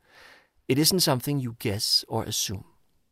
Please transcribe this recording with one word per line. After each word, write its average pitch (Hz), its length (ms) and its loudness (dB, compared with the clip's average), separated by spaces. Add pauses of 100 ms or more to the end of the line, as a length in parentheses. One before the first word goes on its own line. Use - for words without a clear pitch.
(680)
It 131 100 2
isn't 165 240 4
something 143 380 0
you 120 200 -6
guess - 480 0
or 113 160 -2
assume. - 420 -4 (460)